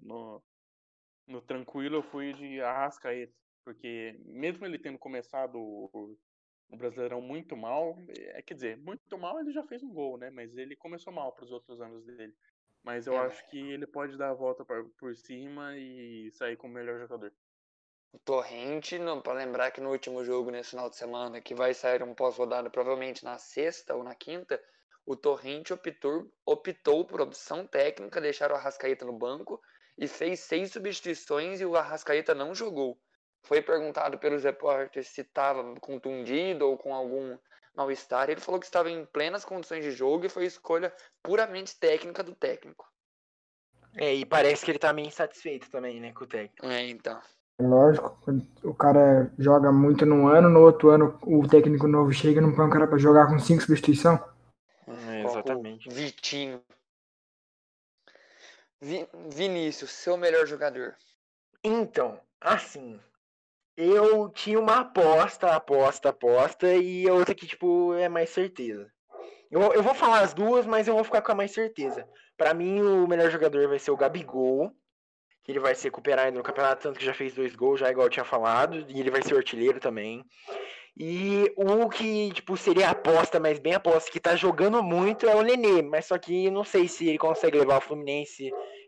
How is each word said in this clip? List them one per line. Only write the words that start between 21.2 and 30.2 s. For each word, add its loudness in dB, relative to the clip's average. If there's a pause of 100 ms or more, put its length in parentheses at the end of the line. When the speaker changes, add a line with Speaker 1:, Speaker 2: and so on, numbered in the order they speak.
Speaker 2:
que -14
vai -2
sair -4
um -14
pós-rodada -6
provavelmente -6
na -14
sexta -10
ou -10
na -18
quinta, -12 (440)
o -10
Torrente -6
optou, -10 (140)
optou -2
por -12
opção -10
técnica, -6
deixar -4
o -2
Arrascaeta -8
no -12
banco -12 (360)
e -10
fez -8